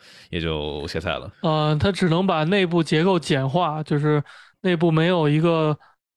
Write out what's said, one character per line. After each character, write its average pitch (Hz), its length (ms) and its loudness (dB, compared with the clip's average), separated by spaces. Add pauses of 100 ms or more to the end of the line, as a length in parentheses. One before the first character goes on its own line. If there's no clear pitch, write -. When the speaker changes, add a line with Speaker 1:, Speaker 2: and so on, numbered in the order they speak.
(300)
Speaker 1:
也 85 100 -6
就 76 480 -4
歇 82 100 -8
菜 80 180 -4
了。 64 140 -12 (120)
Speaker 2:
呃， 156 360 0
他 196 140 0
只 175 160 0
能 170 180 0
把 165 180 0
内 185 220 0
部 170 160 0
结 156 220 0
构 190 120 2
简 139 320 -2
化， 156 340 -2
就 151 140 -2
是 147 240 2 (420)
内 180 120 2
部 170 160 2
没 160 160 4
有 175 220 2
一 151 120 2
个 160 380 2 (380)